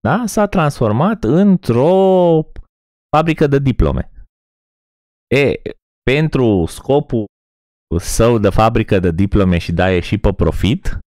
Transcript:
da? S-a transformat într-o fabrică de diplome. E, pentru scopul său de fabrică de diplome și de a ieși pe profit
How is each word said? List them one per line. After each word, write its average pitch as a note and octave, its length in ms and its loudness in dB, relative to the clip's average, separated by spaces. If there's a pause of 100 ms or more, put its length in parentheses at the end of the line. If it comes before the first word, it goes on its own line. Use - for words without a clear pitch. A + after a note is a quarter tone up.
da? E3+ 240 -2
S-a G#3 220 -2
transformat D3 760 -2
într-o F3 1160 2 (720)
fabrică D#3+ 320 2
de C#3 120 2
diplome. E2+ 520 -2 (1200)
E, C3+ 260 0 (420)
pentru B2+ 640 2
scopul C3 580 -4 (760)
său A2+ 380 0
de G2+ 120 2
fabrică A2 500 0
de F2+ 120 0
diplome F#2+ 460 2
și E2+ 140 -6
de E2+ 100 -2
a F#2 120 2
ieși F2+ 240 -2
pe G#2 160 0
profit F2 640 -2 (140)